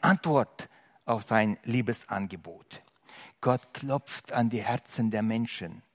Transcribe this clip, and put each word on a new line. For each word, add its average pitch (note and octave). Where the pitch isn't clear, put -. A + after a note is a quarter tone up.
Antwort D3+
auf A2+
sein G#2+
Liebesangebot. G2
Gott B2
klopft -
an A#2
die A2
Herzen A#2
der G#2+
Menschen. A2